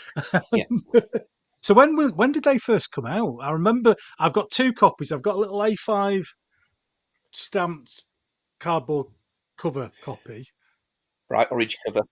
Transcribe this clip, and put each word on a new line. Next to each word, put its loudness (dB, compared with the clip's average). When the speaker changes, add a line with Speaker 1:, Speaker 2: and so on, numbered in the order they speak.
Speaker 1:
<laughs> -2
Speaker 2:
Yeah. 0
Speaker 1:
So 0
when, 6
when 0
did -4
they 4
first -2
come -6
out? -4
I -6
remember 4
I've 0
got 0
two 0
copies. 2
I've -6
got 0
a -2
little -2
A 2
five 0
stamped -6
cardboard -2
cover -6
copy. -16
Speaker 2:
Bright 0
orange -2
cover. -2